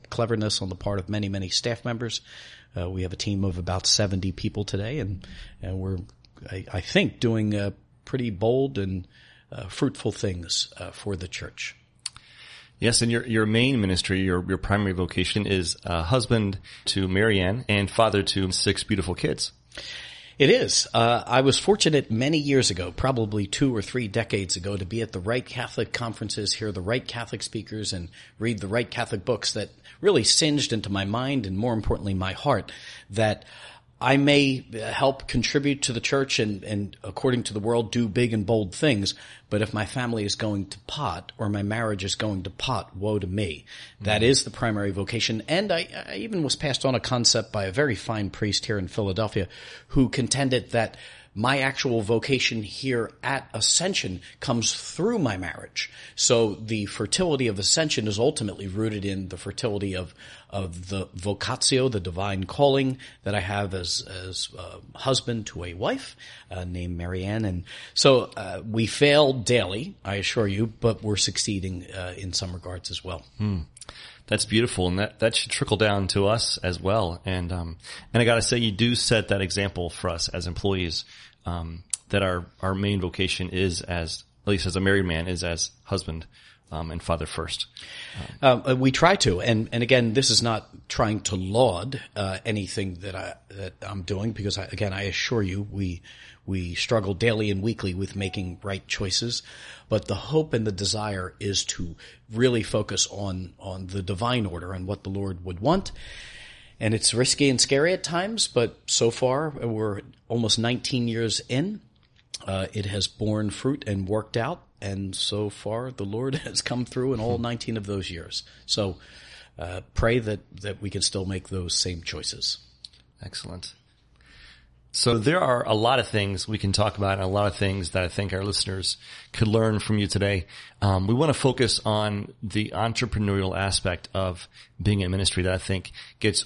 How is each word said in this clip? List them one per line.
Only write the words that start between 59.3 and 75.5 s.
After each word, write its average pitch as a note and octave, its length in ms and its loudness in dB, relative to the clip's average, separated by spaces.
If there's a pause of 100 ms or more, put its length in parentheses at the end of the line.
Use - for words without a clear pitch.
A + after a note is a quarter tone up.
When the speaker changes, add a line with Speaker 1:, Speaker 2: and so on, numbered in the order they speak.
Speaker 1:
fertility G2+ 580 -4
of, F#2 180 -6 (360)
of F2+ 400 -6
the G2 260 -4
vocatio, A#2+ 760 0
the G#2+ 120 0
divine F#2+ 420 -4
calling C3+ 540 4 (260)
that G2 100 0
I G#2 60 0
have G2 340 -2
as, F2 280 -4
as F#2 560 -10
a F2+ 400 -16
husband A#2+ 500 -2
to E2+ 160 -10
a F2 100 -8
wife, D#3+ 440 -4 (340)
uh, F2+ 140 -6
named F2 320 -6
Marianne. F#2 480 -4
And F2+ 180 -2 (300)
so, B2+ 420 6
uh, F#2+ 340 -8
we A2+ 160 2
fail C#3+ 460 6
daily, A#2+ 720 0
I G2 120 -2
assure G2+ 320 0
you, G2+ 200 0
but A2 340 0
we're G#2 140 0
succeeding, F#2+ 720 -2 (100)
uh, F2+ 220 -8
in F2+ 160 -6
some F#2 180 -4
regards F2+ 400 -10
as F2 140 -10
well. F2 180 -8 (140)
Speaker 2:
Hmm. G#2 220 0 (680)
That's G#2+ 180 2
beautiful, G#2+ 420 2
and F2+ 120 0
that, G#2 200 -2
that A2+ 160 4
should - 160 -2